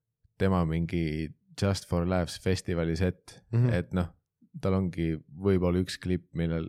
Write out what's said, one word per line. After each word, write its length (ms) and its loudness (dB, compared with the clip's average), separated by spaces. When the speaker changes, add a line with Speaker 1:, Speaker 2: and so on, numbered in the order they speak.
Speaker 1:
tema 260 2
mingi 680 -2
Just 260 0
for 200 0
Laughs 320 -2
festivali 580 -2
set, 440 -4
Speaker 2:
Mhm. 200 4
Speaker 1:
et 200 -2
noh, 140 0
tal 140 0
ongi 420 0
võib-olla 460 4
üks 180 -6
klipp, 340 -2
millel 340 -2